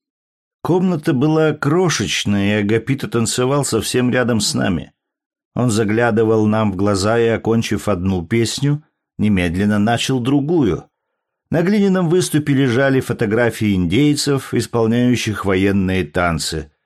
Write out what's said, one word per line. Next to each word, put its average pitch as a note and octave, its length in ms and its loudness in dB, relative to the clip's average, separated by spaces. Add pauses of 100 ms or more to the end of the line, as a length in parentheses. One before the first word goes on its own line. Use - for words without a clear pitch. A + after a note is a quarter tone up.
(640)
Комната F3 500 0
была D#3 400 2
крошечная, G#2+ 1040 0
и G#2+ 60 0
Агапито A2+ 440 -2
танцевал B2+ 560 -2
совсем B2 460 0
рядом A#2+ 320 0
с - 140 -2
нами. G2+ 380 -4 (600)
Он B2 160 0
заглядывал A2 760 2
нам G#2+ 240 0
в F#2 40 -6
глаза G2+ 440 0
и, A#2 80 2
окончив A2 600 -2
одну F#2+ 380 -2
песню, C3 580 -2 (360)
немедленно G2+ 580 0
начал A#2 420 0
другую. C3+ 640 0 (680)
На D#3+ 100 2
глиняном F#3+ 480 2
выступе D3+ 440 0
лежали C3+ 480 2
фотографии A2 760 0
индейцев, C3+ 760 0
исполняющих A#2 960 0
военные F#2+ 600 0
танцы. D#2+ 680 -4 (140)